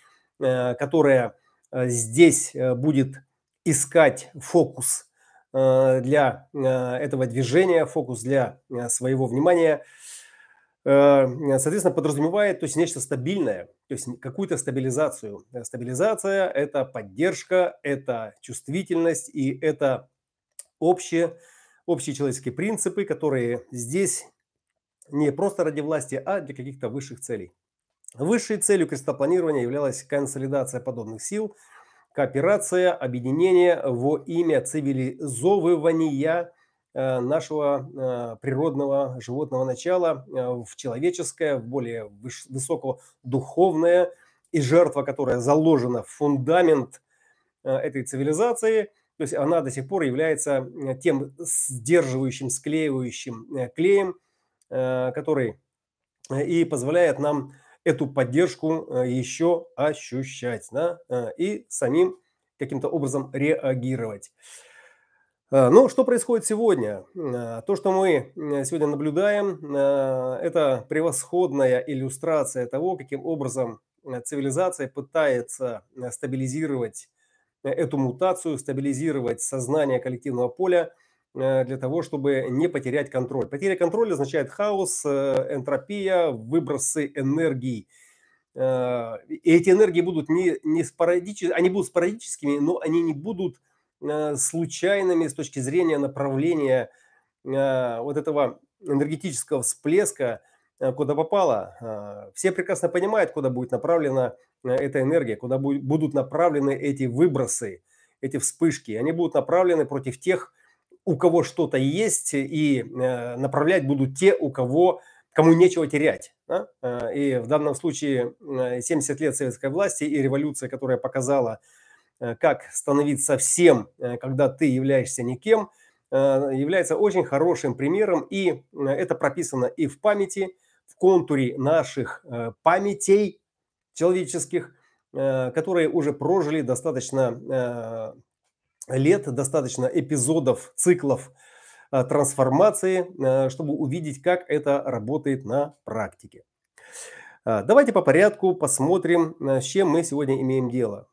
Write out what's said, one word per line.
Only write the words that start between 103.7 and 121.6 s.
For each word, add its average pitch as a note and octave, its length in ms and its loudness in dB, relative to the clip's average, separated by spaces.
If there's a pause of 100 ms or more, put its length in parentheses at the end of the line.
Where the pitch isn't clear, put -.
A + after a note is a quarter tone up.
направлена, C3+ 640 0 (280)
э, B2+ 60 -4
эта C#3 320 0
энергия, C3+ 340 0
куда B2+ 220 -2
бу-, C#3 220 -2
будут C#3+ 340 0
направлены C#3+ 580 2
эти C#3 320 -4
выбросы, B2+ 800 0 (380)
эти C#3 160 -4
вспышки. - 560 -2
Они A#2+ 180 -2
будут E3 240 -2
направлены E3+ 500 2
против C3+ 340 -6
тех, - 340 -2 (520)
у D#3 120 0
кого E3+ 260 4
что-то C#3+ 340 -2
есть, D#3+ 560 0
и, C#3+ 480 0
э, B2 540 -4
направлять C#3+ 520 2
будут C3+ 300 0
те, F#3+ 160 8
у - 180 -2
кого, C#3+ 500 2 (320)
кому E3 200 8
нечего E3+ 340 4
терять, D3 480 -2 (120)
да? F#3+ 200 -4 (140)
Э, A#2+ 320 -4
и C#3+ 260 0
в A2+ 80 -8
данном D3 280 0
случае, C3+ 640 -2
э, B2+ 420 -4
семьдесят C#3+ 380 -2
лет C#3+ 160 0
советской C3+ 340 -4
власти F#3 340 -2
и D3 180 0
революция, C#3 480 -2
которая B2+ 280 -2
показала, B2+ 640 -2 (600)